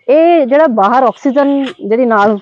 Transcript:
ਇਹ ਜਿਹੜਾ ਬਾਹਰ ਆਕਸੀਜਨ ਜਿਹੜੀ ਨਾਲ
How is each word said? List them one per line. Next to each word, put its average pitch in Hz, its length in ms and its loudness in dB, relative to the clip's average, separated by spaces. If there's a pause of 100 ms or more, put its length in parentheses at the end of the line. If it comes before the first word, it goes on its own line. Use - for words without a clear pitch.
ਇਹ 320 380 2
ਜਿਹੜਾ 294 200 2
ਬਾਹਰ 226 360 0
ਆਕਸੀਜਨ 277 640 -2
ਜਿਹੜੀ 233 420 -4
ਨਾਲ 214 360 0